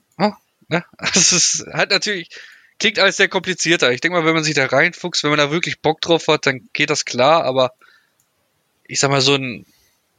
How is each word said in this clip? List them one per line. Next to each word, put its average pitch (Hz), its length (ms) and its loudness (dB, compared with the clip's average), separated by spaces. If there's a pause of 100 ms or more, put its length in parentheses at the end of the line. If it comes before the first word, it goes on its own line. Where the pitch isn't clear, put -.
(160)
ah, 202 160 0 (360)
ne? 170 240 -4
<laughs> - 60 -20
Das - 340 2
ist, - 400 0
hat 170 180 -2
natürlich, 190 380 -4 (500)
klingt 208 200 0
alles 190 180 2
sehr 190 120 2
komplizierter. 165 640 0
Ich 123 100 -4
denk 165 100 0
mal, 170 140 0
wenn 160 80 2
man 160 100 0
sich 151 100 -2
da 139 120 2
reinfuchst, 165 560 0
wenn 147 80 0
man 151 80 0
da 147 120 0
wirklich 156 300 -4
Bock 156 220 -2
drauf 165 260 0
hat, 151 180 2
dann 131 280 -4
geht 147 160 0
das 143 160 -2
klar. 139 380 2
Aber 131 280 0 (1120)
ich - 140 -8
sag 139 100 2
mal, 139 120 2
so 139 140 2
ein, 131 280 -8 (540)